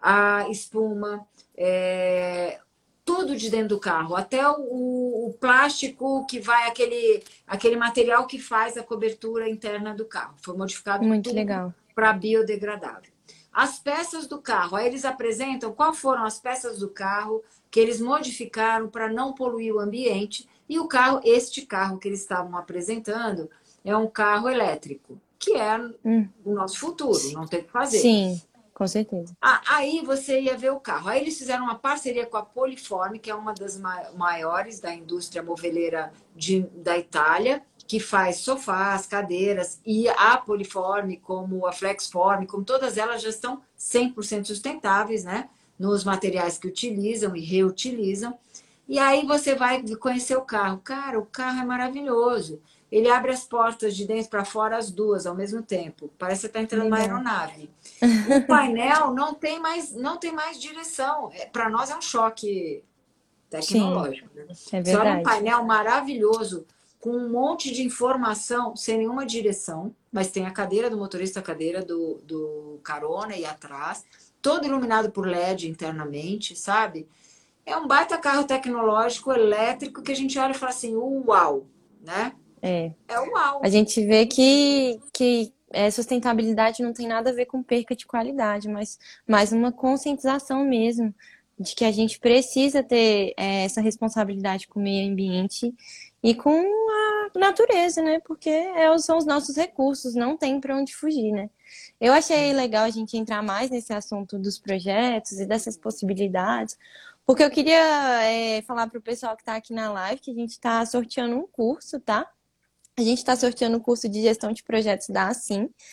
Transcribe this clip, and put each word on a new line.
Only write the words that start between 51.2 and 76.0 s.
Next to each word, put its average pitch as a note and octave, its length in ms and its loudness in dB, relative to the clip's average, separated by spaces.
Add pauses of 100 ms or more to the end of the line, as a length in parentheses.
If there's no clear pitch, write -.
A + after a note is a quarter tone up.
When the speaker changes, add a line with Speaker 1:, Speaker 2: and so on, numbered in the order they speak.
Speaker 1:
carro B3+ 360 -4
é - 20 -4
maravilhoso. B3 960 -2 (320)
Ele A3 160 6
abre A#3+ 240 4
as B3+ 120 -6
portas A3+ 520 0
de G3 80 -4
dentro A3 260 -4
pra G3+ 140 -2
fora, G#3+ 320 -2
as A3 140 -6
duas, G3 360 0
ao F3 80 -4
mesmo G3+ 280 -6
tempo. E3+ 560 -8
Parece F#3+ 240 -4
que A3 60 -8
você - 40 -14
tá A3 80 -4
entrando A3 240 -2
numa A3 140 2
Speaker 2:
Legal. G#3+ 180 0
Speaker 1:
aeronave. G#3+ 540 -6 (300)
Speaker 2:
<laughs> A3+ 280 4
Speaker 1:
O C4+ 180 6
painel C4+ 680 4
não D4 200 0
tem D#4+ 240 -4
mais, E4 360 -4
não C#4 220 -6
tem E4 160 -6
mais D4+ 280 -6
direção. D4+ 720 -6
É, F#3 140 -12
pra A3+ 240 -4
nós B3 200 -2
é D4+ 60 -6
um E4+ 60 -12
choque G3+ 840 -2 (640)
tecnológico, F3 840 0
Speaker 2:
Sim, - 80 -20
Speaker 1:
né? - 80 -18
Speaker 2:
é F3 60 -18 (300)
Speaker 1:
Você F#3 120 4
olha G#3+ 140 4
um F#3+ 60 4
Speaker 2:
verdade. E3+ 60 -2
Speaker 1:
painel A3+ 420 2
maravilhoso, A3 1000 2 (340)
com A#3 100 -6
um A#3+ 200 -4
monte C#4 420 -2
de B3+ 100 -4
informação, A#3+ 920 -2
sem A3+ 220 -2
nenhuma A#3+ 260 -2
direção, G3+ 720 -4 (180)
mas F#3+ 180 -2
tem F#3 160 -4
a F#3 40 -8
cadeira G#3 400 -2
do G#3+ 80 -4
motorista, F#3+ 420 -6
a - 20 -8
cadeira E3+ 400 -6
do, E3 420 -6
do D3+ 580 -10
carona E3+ 540 -6
e E3+ 80 -8
atrás, D3+ 600 -10 (380)
todo D4 240 2
iluminado A3+ 440 0
por G3 160 -4
led F3 420 -2
internamente, D#3+ 880 -8